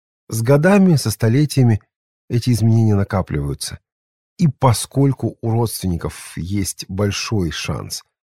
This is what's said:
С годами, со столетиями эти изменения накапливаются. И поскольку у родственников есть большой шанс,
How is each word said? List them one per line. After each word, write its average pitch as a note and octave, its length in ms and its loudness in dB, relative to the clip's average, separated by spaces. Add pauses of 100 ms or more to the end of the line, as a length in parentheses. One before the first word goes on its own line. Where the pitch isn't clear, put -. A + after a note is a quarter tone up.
(280)
С A2+ 140 -6
годами, E3+ 540 4
со A#2 140 -2
столетиями B2 680 2 (480)
эти A#2+ 220 -2
изменения A2+ 440 4
накапливаются. - 840 -4 (580)
И F3 100 2
поскольку C3 920 0
у A#2 80 -4
родственников F#2+ 840 -4
есть F2+ 520 -6
большой F#2+ 640 -4
шанс, - 540 -10 (220)